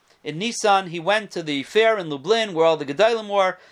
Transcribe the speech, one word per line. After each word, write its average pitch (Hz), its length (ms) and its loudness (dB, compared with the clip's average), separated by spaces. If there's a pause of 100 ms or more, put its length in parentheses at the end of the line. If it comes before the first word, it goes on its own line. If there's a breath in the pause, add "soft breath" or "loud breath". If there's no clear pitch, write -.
(240 soft breath)
in 151 140 -8
Nisan, 196 500 0
he 170 120 -8
went 196 320 -2
to 175 100 -8
the 147 220 -4
fair 220 340 2
in 170 120 -8
Lublin, 190 440 -2
where 160 120 2
all 160 120 4
the 147 80 -6
Gedolim 208 440 0
were, 190 280 0 (140 soft breath)